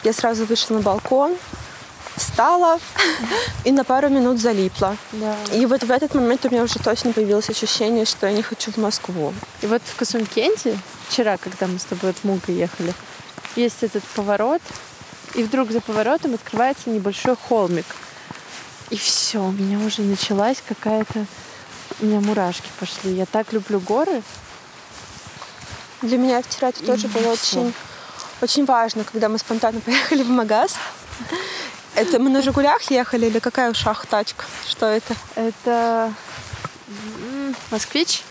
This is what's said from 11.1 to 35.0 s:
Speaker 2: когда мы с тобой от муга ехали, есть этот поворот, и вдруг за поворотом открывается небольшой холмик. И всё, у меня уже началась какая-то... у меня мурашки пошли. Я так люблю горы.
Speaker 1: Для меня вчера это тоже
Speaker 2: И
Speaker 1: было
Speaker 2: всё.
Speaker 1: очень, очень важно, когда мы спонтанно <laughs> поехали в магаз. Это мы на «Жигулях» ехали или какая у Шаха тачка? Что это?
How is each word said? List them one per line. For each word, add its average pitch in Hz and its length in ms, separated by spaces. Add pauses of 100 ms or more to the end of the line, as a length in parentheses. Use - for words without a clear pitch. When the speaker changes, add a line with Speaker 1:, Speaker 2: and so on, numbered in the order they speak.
Speaker 2:
когда 185 300
мы 185 120
с - 60
тобой 185 260
от - 140
муга 190 280
ехали, 175 420 (600)
есть 240 260
этот 208 220 (100)
поворот, 208 480 (720)
и 240 80
вдруг 226 280
за 226 100
поворотом 233 540
открывается 247 540
небольшой 220 480 (120)
холмик. 175 380 (1040)
И 220 60
всё, - 480
у 185 80
меня 196 340
уже 214 160
началась 202 640
какая-то... 214 600 (760)
у 214 60
меня 208 140
мурашки 202 480 (120)
пошли. 190 320
Я 185 140
так 214 260
люблю 202 280
горы. 240 420 (1800)
Speaker 1:
Для 247 160
меня 254 240
вчера - 260
это 254 160
тоже 214 220
Speaker 2:
И 214 40
Speaker 1:
было 226 260
Speaker 2:
всё. - 240
Speaker 1:
очень, 240 140 (680)
очень 269 240
важно, 226 380
когда 220 240
мы 220 100
спонтанно 226 420
<laughs> - 40
поехали 269 380
в 233 80
магаз. 240 460 (1160)
Это 262 240
мы 269 100
на 269 140
«Жигулях» 285 480
ехали 247 360
или 220 120
какая 240 320
у 220 40
Шаха - 320
тачка? - 380 (240)
Что - 180
это? 220 280 (200)